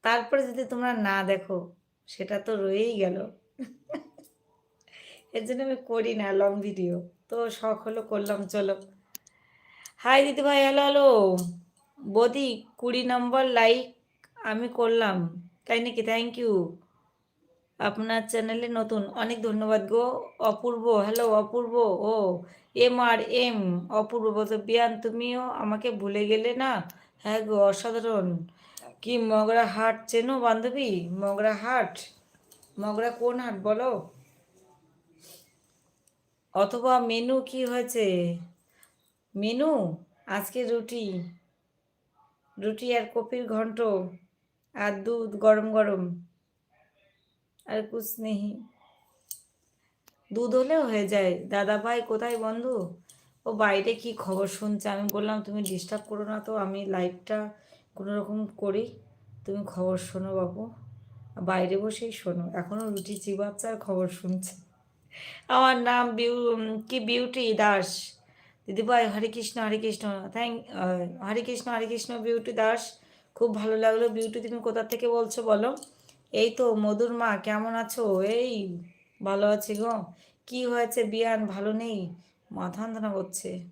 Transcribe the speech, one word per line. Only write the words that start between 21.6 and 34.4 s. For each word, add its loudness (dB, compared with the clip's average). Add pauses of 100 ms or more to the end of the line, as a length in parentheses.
ও 0 (320)
এম 6
আর 4
এম, 0
অপূর্ব 0
বলতো, 0
বিয়ান 2
তুমিও -2
আমাকে -2
ভুলে -2
গেলে 2
না? 2 (360)
হ্যাঁ -2
গো, 0
অসাধারণ। 2 (640)
কি 0
মগরা 4
হাট 0
চেনো 2
বান্ধবী? 0
মগরা 0
হাট, -2 (840)
মগরা -2
কোন 0
হাট -6
বলো? 0 (2500)